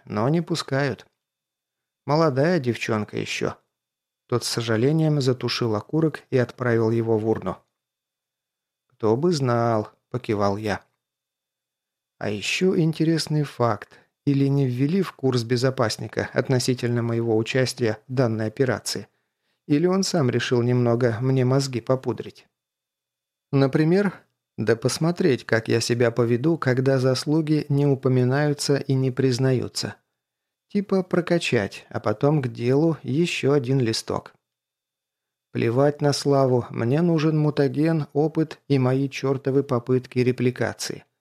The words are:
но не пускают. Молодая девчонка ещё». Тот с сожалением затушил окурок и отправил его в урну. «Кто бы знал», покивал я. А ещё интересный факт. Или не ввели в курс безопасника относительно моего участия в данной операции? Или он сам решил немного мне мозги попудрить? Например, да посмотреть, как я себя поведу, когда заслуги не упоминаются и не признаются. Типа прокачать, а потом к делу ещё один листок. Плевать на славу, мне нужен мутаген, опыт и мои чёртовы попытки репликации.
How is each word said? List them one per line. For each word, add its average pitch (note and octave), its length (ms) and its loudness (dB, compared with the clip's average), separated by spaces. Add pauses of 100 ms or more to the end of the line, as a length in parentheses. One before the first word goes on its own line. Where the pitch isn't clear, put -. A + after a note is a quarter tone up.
но G#2+ 240 -2
не E3 120 2
пускают. C#3+ 640 -4 (1000)
Молодая D3+ 540 2
девчонка A2+ 580 -2
ещё». - 400 -6 (720)
Тот A#2+ 180 -2
с - 20 -8
сожалением C#3 720 0
затушил B2 560 -2
окурок D#3 540 -2
и C3+ 80 0
отправил A#2 520 0
его A2+ 280 0
в G#2+ 100 -4
урну. F#2+ 300 -2 (1300)
«Кто A2 300 0
бы F3 160 0
знал», A#2 580 0 (220)
покивал G2+ 440 0
я. G#2 220 -4 (1400)
А - 100 -6
ещё G#2+ 480 -2
интересный D#3 640 0
факт. - 560 -4 (260)
Или C#3 220 2
не C#3 200 2
ввели C#3+ 340 0
в E3 100 -4
курс B2+ 320 0
безопасника A#2 880 -2
относительно B2 720 0
моего A#2 340 0
участия A#2 640 0 (100)
в C3 60 -10
данной A2+ 320 0
операции? G#2+ 640 -4 (600)
Или D3+ 180 2
он F#3+ 180 2
сам C3+ 260 0
решил A#2+ 320 0
немного A#2+ 580 2
мне C3 240 0
мозги C3 380 0
попудрить? B2+ 680 -4 (1040)
Например, D#3 640 2 (440)
да A2+ 200 0
посмотреть, D#3 680 0
как A2 220 0
я A2+ 140 2
себя A#2+ 280 0
поведу, A#2+ 480 0
когда C3 420 0
заслуги D3 680 0
не C#3+ 180 2
упоминаются C3+ 920 2
и C3+ 160 -2
не C3 180 0
признаются. B2+ 840 0 (760)
Типа G3 340 0
прокачать, E3+ 840 -2
а A2 100 -8
потом C#3+ 420 2
к B2 60 0
делу B2+ 560 0
ещё C3+ 480 0
один C3+ 300 2
листок. - 520 -4 (1200)
Плевать B2 480 0
на D3 120 2
славу, C3+ 580 2
мне B2 320 0
нужен D#3+ 340 2
мутаген, D3 760 0
опыт D#3 540 -2
и C#3+ 120 2
мои C3 280 2
чёртовы C3+ 540 -2
попытки B2+ 560 -2
репликации. B2 880 -2 (160)